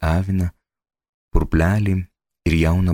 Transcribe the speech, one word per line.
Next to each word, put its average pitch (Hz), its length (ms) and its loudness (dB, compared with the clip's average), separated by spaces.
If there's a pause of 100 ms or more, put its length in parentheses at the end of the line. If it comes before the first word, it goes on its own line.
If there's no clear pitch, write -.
aviną, 92 500 -2 (800)
purplelį 92 720 0 (400)
ir 82 80 0
jauną 85 420 2